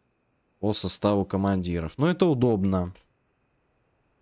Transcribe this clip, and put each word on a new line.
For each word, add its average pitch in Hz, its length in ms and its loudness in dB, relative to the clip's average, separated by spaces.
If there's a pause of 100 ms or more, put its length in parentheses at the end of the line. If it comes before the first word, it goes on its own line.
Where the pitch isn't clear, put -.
(600)
по 104 140 -2
составу 101 520 0
командиров. 90 720 -2
Но 156 140 2
это 180 160 2
удобно. 98 680 2 (1300)